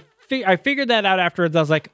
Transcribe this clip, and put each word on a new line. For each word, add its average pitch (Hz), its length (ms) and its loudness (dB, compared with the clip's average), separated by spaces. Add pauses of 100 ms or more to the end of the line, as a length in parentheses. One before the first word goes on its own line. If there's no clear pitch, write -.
(200)
fi-, 262 260 -6
I 190 100 4
figured 277 340 -4
that 220 140 2
out 190 160 2
afterwards. 170 360 -2
I 165 40 4
was 151 120 0
like, 156 220 -2